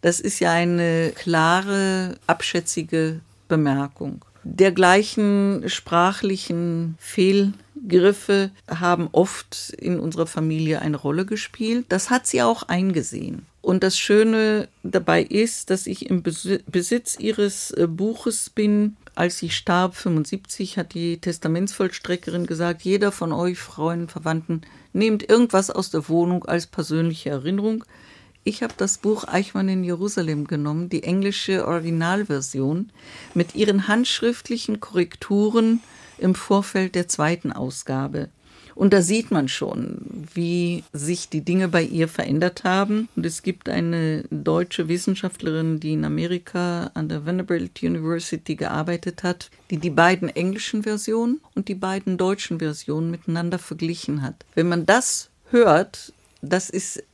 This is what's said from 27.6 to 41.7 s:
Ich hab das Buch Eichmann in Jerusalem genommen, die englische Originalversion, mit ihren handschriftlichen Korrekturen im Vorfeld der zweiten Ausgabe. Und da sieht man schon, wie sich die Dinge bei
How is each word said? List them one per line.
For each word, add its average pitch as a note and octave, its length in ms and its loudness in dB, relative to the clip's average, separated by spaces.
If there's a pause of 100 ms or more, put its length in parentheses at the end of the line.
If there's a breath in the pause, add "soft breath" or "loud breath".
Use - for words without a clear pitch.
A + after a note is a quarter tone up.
Ich G#3 180 -4
hab A#3 140 -6
das G3 220 0
Buch G#3+ 280 0
Eichmann F#3+ 420 0
in F#3 140 0
Jerusalem F3 640 -2
genommen, D3+ 420 -2
die F3 140 -2
englische F#3+ 640 0
Originalversion, E3 1200 -2 (440 loud breath)
mit F3 220 0
ihren G3+ 320 2
handschriftlichen A#3 880 0
Korrekturen G#3+ 1040 2 (380 loud breath)
im F#3 180 2
Vorfeld G3 580 0
der F3 140 0
zweiten D#3+ 420 0
Ausgabe. C3+ 800 -6 (480 loud breath)
Und G3 160 6
da G3 100 8
sieht G#3+ 300 0
man C#3 160 2
schon, - 540 -6 (300)
wie E3+ 600 -2
sich D#3+ 360 -4
die D#3 120 -4
Dinge F#3 260 2
bei E3+ 160 2